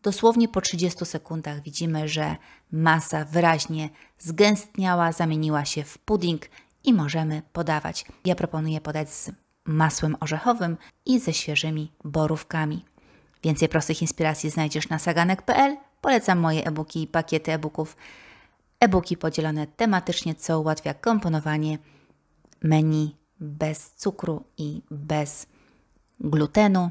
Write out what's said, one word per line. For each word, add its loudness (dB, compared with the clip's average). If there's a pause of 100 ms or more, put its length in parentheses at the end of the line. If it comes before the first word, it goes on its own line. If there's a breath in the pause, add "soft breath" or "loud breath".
Dosłownie 4
po 0
trzydziestu -2
sekundach -8
widzimy, -4
że -2 (360 loud breath)
masa 2
wyraźnie 2 (300 soft breath)
zgęstniała, 2
zamieniła 0
się -4
w -14
pudding -2 (340 soft breath)
i 6
możemy 0 (120)
podawać. -4 (200)
Ja 2
proponuję -2
podać -6
z -2 (340)
masłem 2
orzechowym -2 (280 loud breath)
i 2
ze -2
świeżymi -4 (120)
borówkami. -2 (580 soft breath)
Więcej 2
prostych 0
inspiracji -2
znajdziesz -2
na -2
saganek 2
p 0
l. 4 (240)
Polecam 2
moje 2
e-booki -4
i -6
pakiety -2
e-booków. -6 (840 loud breath)
E-booki 2
podzielone -2
tematycznie, 0
co 0
ułatwia -2
komponowanie 0 (840 soft breath)
menu 2 (280)
bez -6
cukru -6 (140)
i -8 (100)
bez -4 (720 soft breath)
glutenu. 4